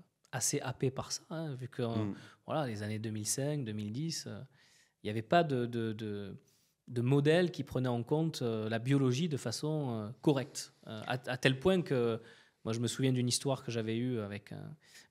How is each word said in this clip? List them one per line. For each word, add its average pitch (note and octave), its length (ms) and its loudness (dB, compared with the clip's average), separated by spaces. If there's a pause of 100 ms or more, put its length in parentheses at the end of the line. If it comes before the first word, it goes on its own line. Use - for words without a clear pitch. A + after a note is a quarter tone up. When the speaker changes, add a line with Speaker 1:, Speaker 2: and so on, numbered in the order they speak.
(320)
Speaker 1:
assez C3 280 0
happés B2+ 300 0
par - 220 -6
ça, - 180 -6
hein, D#3 240 -6
vu B2 140 -10
que, - 140 -6
Speaker 2:
Mm. G#2+ 320 0 (320)
Speaker 1:
voilà, C#3+ 200 0
les G#2+ 160 -4
années G#2+ 160 -4
deux A2 120 -4
mille G#2+ 160 -4
cinq, C#3+ 380 -2
deux A2 80 -6
mille G#2+ 200 -4
dix, D3+ 340 -4
euh, G#2+ 140 -10 (640)
il - 40 -6
n'y G#2 40 -2
avait G#2+ 120 -2
pas E3+ 220 6
de, B2+ 220 0
de, A#2 260 -2
de, G#2 420 -6 (540)
de A#2+ 140 -2
modèle C#3+ 500 6
qui C#3+ 100 -8
prenait B2+ 260 -2
en A#2+ 140 0
compte, D#3 400 0
euh, A2 280 0
la A2+ 80 0
biologie C3+ 500 4
de D3 80 0
façon, D3 540 -2
euh, G#2+ 180 -4 (140)
correcte. C3+ 500 0 (140)
Euh, G#2+ 200 -10
à, - 60 -2 (180)
à C3 60 -2
tel C3 240 4
point F#3 220 4
que, A#2 380 2 (440)
moi, A2 100 0
je A#2 60 -2
me A#2+ 80 2
souviens C3+ 240 2
d'une B2 160 2
histoire C3 360 0
que - 60 -6
j'avais A2+ 260 -2
eue B2 240 -2
avec G2+ 320 -8
un, G2+ 240 -12 (340)